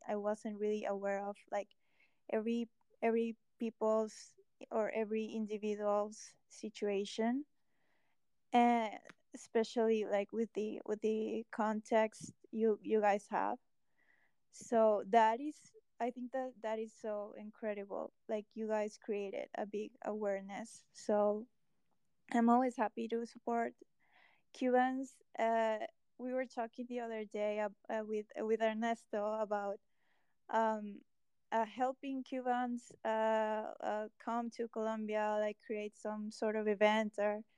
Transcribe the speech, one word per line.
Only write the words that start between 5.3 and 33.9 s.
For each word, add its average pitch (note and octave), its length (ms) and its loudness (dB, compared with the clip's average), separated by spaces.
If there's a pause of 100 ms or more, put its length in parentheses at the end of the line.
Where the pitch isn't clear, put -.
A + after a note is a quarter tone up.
situation, G#3+ 960 -2 (1080)
and A#3+ 380 6 (420)
especially, A3+ 760 2
like, G3+ 220 0
with A3 220 -2
the, G#3+ 320 -4
with G#3+ 160 -4
the A3 500 -2
context A3 800 0 (200)
you, A3 320 2
you G#3+ 180 2
guys G3+ 300 4
have. G3+ 260 -2 (920)
So A3 580 4
that A3+ 320 6
is, D4 140 -6 (440)
I A#3+ 120 -2
think B3 220 -10
that C4 180 -4 (100)
that A3 160 -4
is A3 140 -6 (100)
so G#3 380 -6
incredible. G#3 720 -8 (160)
Like, G#3+ 260 -4
you A3 140 -6
guys G#3+ 360 -2
created G3+ 420 -4 (120)
a G#3+ 80 -2
big G#3+ 260 -6 (140)
awareness. G3+ 800 -4 (100)
So G#3 520 2 (880)
I'm A#3 160 6
always B3 260 4
happy A3+ 320 -2
to A#3 180 -2
support A#3 480 -4 (800)
Cubans. B3+ 600 2 (260)
Uh, A3+ 380 2 (400)
we B3+ 140 -6
were B3+ 140 0
talking A#3+ 420 -6
the A#3+ 140 -4
other A3+ 240 -6
day, G#3 340 -2
uh, G#3 100 0 (240)
uh, A3 120 -2
with, G#3+ 200 -4 (120)
with A3 240 0
Ernesto A3 800 0
about, G3+ 380 -2 (720)
um, A3 460 0 (560)
uh, A3 140 4
helping C4 580 -2
Cubans, B3 680 -2 (120)
uh, A3 600 2 (200)
uh, G#3+ 220 -2 (180)